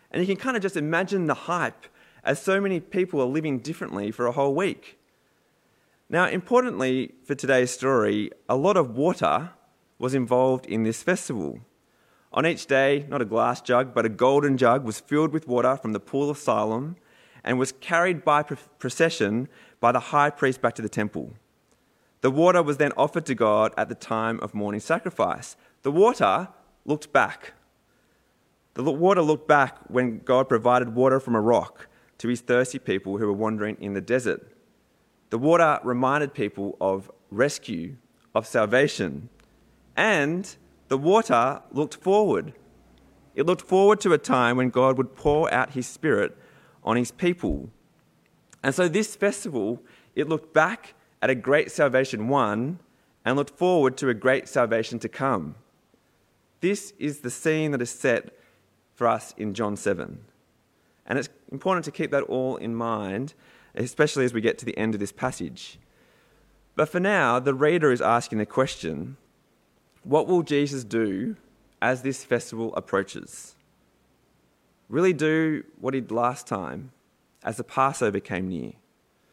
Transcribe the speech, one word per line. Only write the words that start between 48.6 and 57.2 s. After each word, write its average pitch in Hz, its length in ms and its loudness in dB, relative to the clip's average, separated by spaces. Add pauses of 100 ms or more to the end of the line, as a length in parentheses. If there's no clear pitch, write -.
And 135 100 0
so 180 140 2
this 208 300 -2
festival, 131 680 -2 (320)
it 147 140 0
looked 156 240 -4
back 170 400 0 (280)
at 117 80 2
a 135 60 2
great 127 360 0
salvation 131 580 0
won 131 500 0 (460)
and 123 100 0
looked 143 220 -4
forward 156 400 2
to 139 100 -4
a 123 60 4
great 131 340 0
salvation 117 520 0
to 110 100 -8
come. 95 460 -4 (1080)
This 202 360 -4
is 147 220 -6
the 123 100 -10